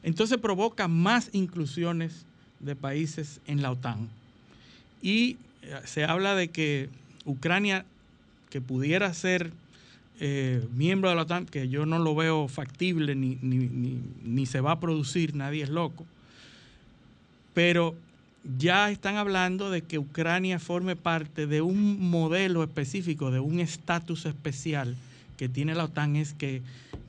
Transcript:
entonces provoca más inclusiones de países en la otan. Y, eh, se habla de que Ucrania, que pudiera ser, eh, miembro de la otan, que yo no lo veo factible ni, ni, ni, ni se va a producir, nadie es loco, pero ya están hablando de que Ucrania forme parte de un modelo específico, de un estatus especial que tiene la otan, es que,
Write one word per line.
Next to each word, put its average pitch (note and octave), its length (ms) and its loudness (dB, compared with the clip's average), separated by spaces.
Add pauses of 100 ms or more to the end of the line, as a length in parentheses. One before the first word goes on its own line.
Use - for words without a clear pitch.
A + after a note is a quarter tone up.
entonces G#3+ 340 2
provoca G#3 500 0
más G3+ 460 4
inclusiones E3+ 920 -2 (320)
de C#3 160 -6
países D3 720 -4
en C#3+ 160 0
la B2+ 80 0
otan. A#2 380 -4 (920)
Y, A3+ 360 2 (260)
eh, C#3+ 100 -12 (120)
se D3+ 180 -2
habla F#3+ 320 2
de F3+ 140 2
que D3 400 0 (360)
Ucrania, F#3+ 600 0 (640)
que C#3 100 -6
pudiera C#3+ 540 0
ser, F3 360 0 (680)
eh, C3 440 0 (120)
miembro F#3 340 4
de F3 60 4
la E3 80 2
otan, E3+ 240 -2
que C3+ 200 -4
yo D3 200 0
no D#3+ 100 2
lo D#3+ 160 4
veo D#3 340 2
factible D#3 680 -2
ni, C3 260 -2
ni, B2+ 160 2
ni, B2+ 420 0 (240)
ni B2 220 0
se C3 160 -2
va D3+ 120 2
a E3 60 0
producir, D#3 540 0
nadie C#3+ 300 -4
es C#3 60 -6
loco, E3 360 -4 (1500)
pero E3+ 420 4 (640)
ya F#3 320 4
están G3+ 280 -2
hablando F#3+ 520 2
de F3 120 0
que D#3+ 180 -4
Ucrania E3 600 0
forme F3 360 -2
parte D#3+ 500 -2
de D3+ 160 2
un G3+ 380 2 (100)
modelo E3+ 540 4
específico, D#3 680 -2
de B2+ 80 2
un D3+ 200 0
estatus E3 680 -2
especial C#3+ 680 -4 (420)
que B2+ 120 -4
tiene D3 260 -2
la E3+ 100 0
otan, D3 300 0
es D3+ 180 -2
que, C3+ 280 -6 (480)